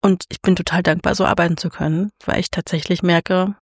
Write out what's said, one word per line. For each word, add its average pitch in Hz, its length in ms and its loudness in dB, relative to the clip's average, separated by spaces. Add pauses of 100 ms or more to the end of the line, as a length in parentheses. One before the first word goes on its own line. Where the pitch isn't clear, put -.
Und 190 260 2
ich - 120 -12
bin 185 140 4
total 175 280 -2
dankbar, - 320 2
so 185 100 0
arbeiten 170 320 2
zu 170 120 -4
können, 160 420 -2 (120)
weil - 160 -2
ich - 120 -4
tatsächlich - 520 -4
merke 185 580 2